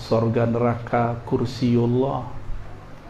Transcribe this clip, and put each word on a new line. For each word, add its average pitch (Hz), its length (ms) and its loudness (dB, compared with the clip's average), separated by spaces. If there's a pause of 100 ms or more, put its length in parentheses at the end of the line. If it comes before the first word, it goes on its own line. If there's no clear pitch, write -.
surga, 113 480 2
neraka, 117 800 0
kursiullah, 123 960 2 (840)